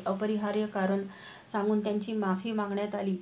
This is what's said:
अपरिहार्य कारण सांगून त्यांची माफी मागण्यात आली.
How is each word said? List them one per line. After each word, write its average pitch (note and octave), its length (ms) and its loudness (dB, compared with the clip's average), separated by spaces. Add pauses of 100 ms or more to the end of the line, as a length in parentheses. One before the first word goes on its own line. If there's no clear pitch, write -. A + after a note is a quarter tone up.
अपरिहार्य G#3 600 0
कारण G3 360 2 (500)
सांगून G#3+ 280 4
त्यांची G#3 320 0
माफी G3+ 400 0
मागण्यात G#3 420 0
आली. G3 280 0